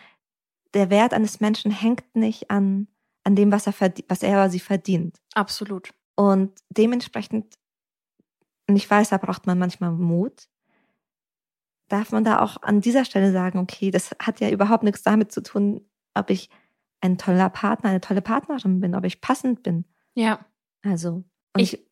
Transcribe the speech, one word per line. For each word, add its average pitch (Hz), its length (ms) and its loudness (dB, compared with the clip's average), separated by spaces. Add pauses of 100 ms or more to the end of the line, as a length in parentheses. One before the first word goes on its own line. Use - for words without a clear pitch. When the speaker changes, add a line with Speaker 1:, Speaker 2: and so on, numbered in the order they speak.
(720)
Speaker 1:
der 196 160 2
Wert 214 240 4
eines 214 280 -2
Menschen 214 300 0
hängt 226 440 -2
nicht 220 340 -2
an, 196 380 0 (380)
an 202 100 6
dem, 202 160 6
was 208 160 0
er 202 60 -2
verdi-, - 340 -2
was 185 160 -4
er 202 120 2
oder 196 140 4
sie 180 120 -4
verdient. 175 560 -2 (160)
Speaker 2:
Absolut. 202 560 -6 (260)
Speaker 1:
Und 196 380 2 (160)
dementsprechend, 226 840 -2 (1120)
und 202 80 6
ich - 120 -2
weiß, 208 200 4
da 196 80 0
braucht - 280 -6
man 180 140 0
manchmal 180 320 -4
Mut, 170 560 -2 (1400)
darf 208 200 -2
man 220 120 0
da 220 180 4
auch - 200 -4
an 208 200 2
dieser 240 240 2
Stelle 196 260 2
sagen, 185 280 -2
okay, 185 320 -4
das 185 200 -2 (100)
hat - 180 -6
ja 214 100 -2
überhaupt 208 340 2
nichts 202 200 0
damit 208 280 2
zu 208 100 -8
tun, 202 400 -4 (320)
ob 208 160 -4
ich 190 200 -4 (520)
ein 185 160 0
toller 185 320 2
Partner, 214 400 -4
eine 185 120 0
tolle 196 200 -2
Partnerin 220 580 -2
bin, 180 160 -2
ob 185 100 -6
ich - 160 -6
passend 254 420 -4
bin. 170 220 -4 (280)
Speaker 2:
Ja. 220 320 -2 (380)
Speaker 1:
Also, 175 400 -4 (300)
und 196 80 0
ich 185 120 0
Speaker 2:
Ich, - 180 -16